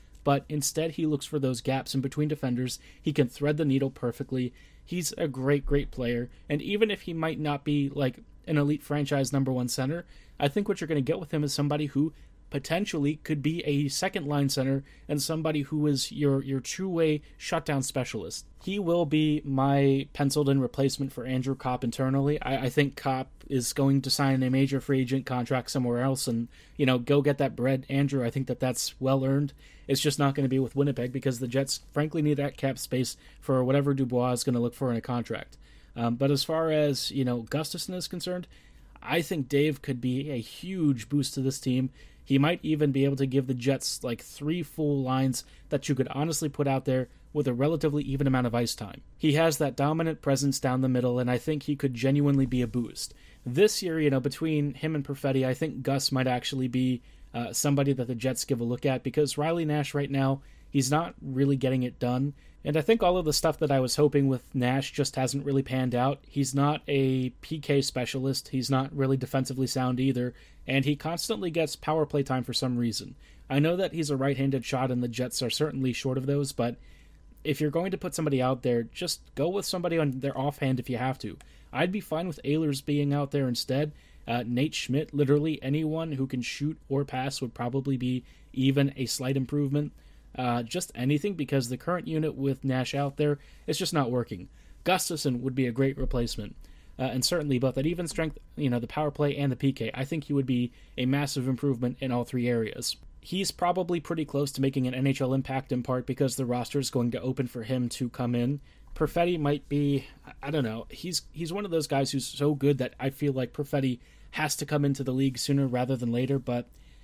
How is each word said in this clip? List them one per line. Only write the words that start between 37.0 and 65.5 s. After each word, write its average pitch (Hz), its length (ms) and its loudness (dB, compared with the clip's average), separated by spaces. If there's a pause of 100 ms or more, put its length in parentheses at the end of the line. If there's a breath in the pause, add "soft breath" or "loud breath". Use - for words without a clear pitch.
you 131 140 0
know, 123 180 0
Gustafsson 160 520 -4
is 180 120 -6
concerned, 180 400 -6 (540 soft breath)
I 165 200 0
think 151 280 -4
Dave 143 320 2
could 127 180 -4
be 127 300 -2
a 131 80 -4
huge 151 720 -2
boost 143 240 0
to 135 80 -4
this 131 180 0
team. 131 300 0 (360 loud breath)
He 135 140 4
might 165 240 4
even 151 300 2
be 135 100 4
able 139 140 2
to 139 80 2
give 131 220 0
the 135 60 -2
Jets, 127 480 -2
like, 120 200 -4
three 160 420 -4
full 147 400 0
lines 131 400 2 (240 soft breath)
that - 220 -2
you 143 40 2
could 127 180 2
honestly 156 360 -2
put 139 220 0
out 131 160 0
there 127 240 2 (240 soft breath)
with 143 160 2
a 123 40 2
relatively 147 500 2
even 139 240 0
amount 127 200 4
of 113 80 0
ice 120 200 0
time. - 260 -12 (160)
He 151 160 4
has 160 240 4
that 139 180 0
dominant 160 460 0
presence 139 360 2
down 127 220 0
the 131 80 2
middle, 123 320 2
and 123 100 0
I 123 80 2
think 151 260 -2
he 147 120 -2
could 135 180 -2
genuinely 135 520 4
be 123 160 0
a 120 60 2
boost. - 460 -4 (320 loud breath)
This 175 380 2
year, 160 160 -2
you 147 100 4
know, 135 120 4
between 147 520 0
him 156 220 -4
and 143 80 -2
Perfetti, 135 420 0
I 131 80 0
think 135 300 -4
Gus 139 300 0
might 131 140 2
actually 127 420 -2
be, 127 320 0 (320 soft breath)
uh, 117 180 -6
somebody 143 400 2
that 127 160 -2
the 123 80 -4
Jets 123 300 -2
give 120 160 -2
a - 20 -2
look 120 220 -2
at, 131 180 0
because 139 340 0
Riley 165 280 0
Nash 147 280 -2
right 143 160 -2
now, 135 320 0 (280 soft breath)
he's 131 200 0
not 160 320 -2
really 139 360 2
getting 127 260 0
it 123 160 -6
done. 127 340 0 (320 soft breath)
And 151 120 0
I 156 40 2
think 226 220 4
all 180 140 4
of 165 80 0
the 151 80 2
stuff 160 260 0
that 143 120 0
I 135 100 4
was 127 160 0
hoping 143 320 6
with - 260 -2
Nash 131 380 0
just - 240 -2
hasn't 135 280 0
really 135 180 2